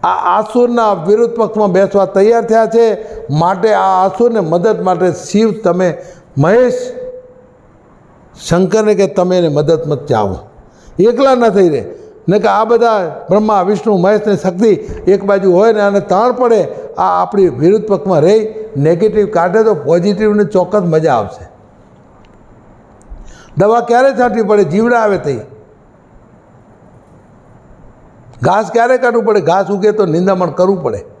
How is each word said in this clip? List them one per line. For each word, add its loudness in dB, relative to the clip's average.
આ -2
આસુરના 0
વિરોધ 0
પક્ષમાં -2
બેસવા 2
તૈયાર 2
થયા 2
છે, 2
માટે 0
આ 2
આસુરને -2
મદદ -2
માટે 0
શિવ -2
તમે, 0
મહેશ, 2
શંકરને 2
કે 0
તમે 0
એને 0
મદદમાં -2
ચાવો, -2
એકલા 4
ન 2
થઈ 4
રહે, -2
ને 2
કે 0
આ 2
બધા 0
બ્રહ્મા, 2
વિષ્ણુ, 0
મહેશ 2
ને 0
શક્તિ 0
એક 0
બાજુ 2
હોય 4
ને 0
અને 0
તાણ 0
પડે, 2
આ 0
આપણી 2
વિરુદ્ધ 0
પક્ષમાં 0
રહી 2
negative 0
કાઢે 0
તો 2
પોઝિટિવને 0
ચોક્કસ 0
મજા 2
આવશે. -6
દવા 2
ક્યારે 2
છાંટવી 0
પડે? 2
જીવડા 0
આવે 0
તે. -6
ઘાસ 0
ક્યારે 2
કાઢવું 0
પડે? 0
ઘાસ 0
ઉગે 0
તો 0
નિંદામણ -2
કરવું 0
પડે. -6